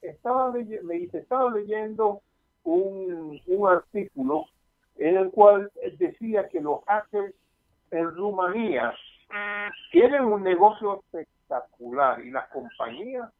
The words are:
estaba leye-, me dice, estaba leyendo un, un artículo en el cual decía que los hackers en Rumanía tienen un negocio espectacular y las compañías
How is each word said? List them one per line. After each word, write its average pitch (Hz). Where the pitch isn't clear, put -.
estaba 247
leye-, 220
me 170
dice, 175
estaba 254
leyendo 214
un, 180
un 196
artículo 165
en 160
el 190
cual 202
decía 196
que 180
los 147
hackers 208
en 165
Rumanía 185
tienen 277
un 208
negocio 196
espectacular 127
y 123
las 131
compañías 160